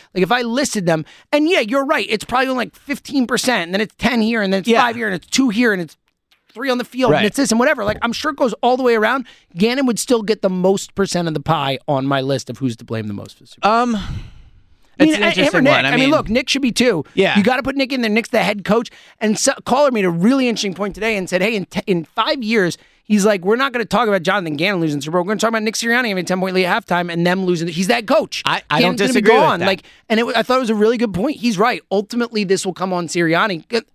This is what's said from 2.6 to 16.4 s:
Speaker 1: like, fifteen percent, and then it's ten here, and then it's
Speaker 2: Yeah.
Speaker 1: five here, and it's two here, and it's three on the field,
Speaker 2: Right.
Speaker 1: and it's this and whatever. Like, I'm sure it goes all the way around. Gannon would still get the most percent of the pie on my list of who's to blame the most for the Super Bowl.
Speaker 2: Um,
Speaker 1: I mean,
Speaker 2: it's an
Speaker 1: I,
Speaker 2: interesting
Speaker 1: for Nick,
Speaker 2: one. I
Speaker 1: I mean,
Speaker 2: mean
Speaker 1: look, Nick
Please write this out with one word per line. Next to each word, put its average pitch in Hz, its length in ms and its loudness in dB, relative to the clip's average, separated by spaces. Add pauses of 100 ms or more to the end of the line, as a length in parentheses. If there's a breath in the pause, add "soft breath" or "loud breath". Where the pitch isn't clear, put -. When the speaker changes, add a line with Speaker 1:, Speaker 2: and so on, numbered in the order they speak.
Speaker 1:
like, 170 100 -10
fifteen - 520 -4
percent, 226 380 0
and 175 100 -6
then 208 80 0
it's - 160 -6
ten 233 240 0
here, 226 180 0
and 196 140 -2
then 196 60 0
it's 180 80 -4
Speaker 2:
Yeah. 226 120 4
Speaker 1:
five 240 160 0
here, 233 100 -6
and 196 80 -4
it's 165 120 -10
two 262 240 2
here, 214 240 2
and 180 80 -4
it's - 160 -12 (520)
three 254 200 -6
on 247 80 0
the 240 60 -4
field, 247 280 0
Speaker 2:
Right. 151 60 4
Speaker 1:
and 208 80 2
it's 202 100 -2
this 269 160 0
and 220 80 2
whatever. 262 240 0
Like, 208 160 -4
I'm 233 140 -2
sure 302 160 -4
it 285 80 -8
goes 240 240 0
all 247 160 2
the 269 40 -4
way 240 120 4
around. 226 320 0 (280 loud breath)
Gannon 233 300 0
would 240 140 0
still 233 240 0
get 202 180 -2
the 196 100 0
most 185 440 0
percent 175 340 -2
of 160 60 -4
the 151 60 -4
pie 139 460 0
on 135 200 0
my 139 160 0
list 135 260 -4
of 120 80 -10
who's 127 200 -4
to - 100 -20
blame 113 200 -6
the 104 80 -6
most 98 220 -12
for - 80 -20
the - 40 -20
Super - 200 -20
Bowl. - 20 4
Speaker 2:
Um, 233 260 0 (1000 loud breath)
Speaker 1:
I 311 60 6
mean, 311 100 6
Speaker 2:
it's - 40 0
an - 60 -2
Speaker 1:
I, 339 40 2
Speaker 2:
interesting 285 220 2
Speaker 1:
for - 120 2
Nick, 254 100 6
Speaker 2:
one. 180 140 2
I - 20 2
Speaker 1:
I - 40 2
mean, 254 80 2
Speaker 2:
mean 269 100 2
Speaker 1:
look, 277 180 0
Nick 233 220 0